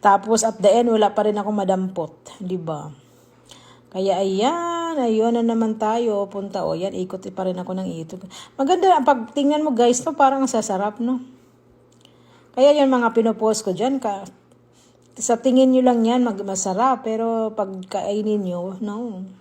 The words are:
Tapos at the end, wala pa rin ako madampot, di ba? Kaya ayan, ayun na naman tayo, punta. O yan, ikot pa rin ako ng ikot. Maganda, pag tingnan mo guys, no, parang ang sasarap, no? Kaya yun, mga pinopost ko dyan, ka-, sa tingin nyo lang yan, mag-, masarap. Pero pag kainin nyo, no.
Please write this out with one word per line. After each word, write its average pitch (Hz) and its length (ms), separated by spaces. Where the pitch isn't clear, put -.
Tapos 208 400
at 220 160
the 196 80
end, 233 240
wala 214 240
pa 214 80
rin 208 160
ako 196 80
madampot, 190 640
di 185 240
ba? 156 320
Kaya 190 320
ayan, 330 800
ayun 226 320
na 233 80
naman 226 400
tayo, 220 480
punta. 196 400
O 160 80
yan, 185 160
ikot 185 400
pa 190 160
rin 180 80
ako 180 160
ng 185 160
ikot. 185 160
Maganda, 349 400
pag 247 320
tingnan 294 320
mo 302 80
guys, 240 320
no, 320 80
parang 269 320
ang 262 60
sasarap, 214 500
no? 247 240
Kaya 285 240
yun, 277 160
mga 240 240
pinopost 220 480
ko 196 80
dyan, 240 240
ka-, 202 320
sa 233 240
tingin 262 320
nyo 254 80
lang 247 240
yan, 240 160
mag-, 202 240
masarap. 196 560
Pero 226 560
pag 190 160
kainin 208 560
nyo, 180 400
no. 208 400